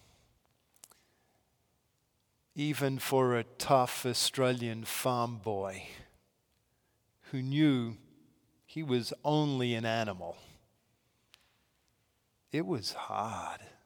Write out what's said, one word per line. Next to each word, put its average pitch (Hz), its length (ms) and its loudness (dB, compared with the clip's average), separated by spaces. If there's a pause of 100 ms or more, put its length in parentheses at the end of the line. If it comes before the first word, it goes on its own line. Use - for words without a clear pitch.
(2500)
Even 143 440 0
for 127 400 4
a 113 60 0 (120)
tough - 480 2
Australian 120 800 0
farm 120 540 -2
boy 98 460 -4 (1500)
who 135 100 -4
knew 131 560 4 (720)
he - 160 -8
was 123 320 0 (100)
only 143 480 2
an 113 140 -2
animal, 101 500 -2 (2250)
it 165 140 -2
was 135 260 -4
hard. - 680 -6 (240)